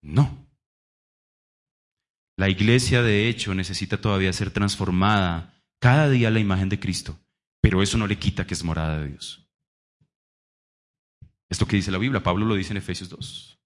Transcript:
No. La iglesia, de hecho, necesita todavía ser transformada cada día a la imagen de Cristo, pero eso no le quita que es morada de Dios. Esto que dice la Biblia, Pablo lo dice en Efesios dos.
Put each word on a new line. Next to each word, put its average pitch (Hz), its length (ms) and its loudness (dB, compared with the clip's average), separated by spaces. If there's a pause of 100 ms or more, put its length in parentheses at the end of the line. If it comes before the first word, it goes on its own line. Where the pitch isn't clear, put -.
No. 117 440 0 (1900)
La 98 140 0
iglesia, 117 520 4
de 110 280 2
hecho, 101 260 -4
necesita 92 460 -4
todavía 95 320 2
ser 98 180 -4
transformada 95 1000 0 (260)
cada 143 300 4
día 123 180 2
a 110 40 2
la 110 100 2
imagen 95 260 0
de 95 140 -2
Cristo, - 360 -6 (440)
pero 92 200 4
eso 104 160 0
no 107 100 0
le 98 120 -2
quita - 260 -2
que 90 100 -6
es 82 100 -6
morada 78 340 -2
de 73 80 -6
Dios. - 400 -14 (2000)
Esto - 180 -2
que 101 120 0
dice 95 140 -2
la 92 60 -2
Biblia, 117 240 -2
Pablo 90 240 0
lo 113 100 0
dice 95 160 -4
en 101 60 -4
Efesios 92 300 -10
dos. - 580 -16